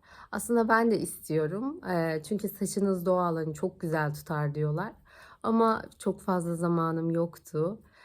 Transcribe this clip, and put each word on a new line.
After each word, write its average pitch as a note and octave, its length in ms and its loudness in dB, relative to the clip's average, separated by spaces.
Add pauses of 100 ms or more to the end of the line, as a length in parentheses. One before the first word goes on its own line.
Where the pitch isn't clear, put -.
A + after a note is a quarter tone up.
(320)
Aslında A3+ 360 0
ben A#3 220 6
de G3+ 80 2
istiyorum. F3+ 920 -4
E, E3 320 0
çünkü G3+ 260 -4
saçınız F#3+ 580 0
doğal, F3+ 300 2
hani D#3 180 -2
çok F#3 260 -6
güzel D#3 340 0
tutar D3+ 400 -2
diyorlar. D3+ 380 -2 (500)
Ama A3+ 400 4 (160)
çok G3 220 -2
fazla E3+ 340 0
zamanım E3 560 0
yoktu. E3+ 680 -2 (260)